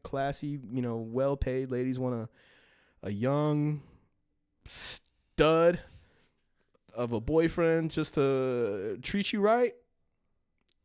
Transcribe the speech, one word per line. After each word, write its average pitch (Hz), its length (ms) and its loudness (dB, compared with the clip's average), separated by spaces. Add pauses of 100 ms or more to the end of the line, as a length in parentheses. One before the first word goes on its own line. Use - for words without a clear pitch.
classy, 139 560 -4 (120)
you 127 100 -2
know, 117 160 -4
well-paid 131 760 -2
ladies 127 260 -2
want 127 180 -2 (880)
a, - 40 -8
a 104 40 -4
young 147 680 0 (840)
stud - 1120 2 (1120)
of 120 200 -4
a 110 80 -2
boyfriend 160 680 2
just 156 240 -4
to 123 880 0
treat 202 300 -2
you 214 80 -2
right 226 360 2 (1080)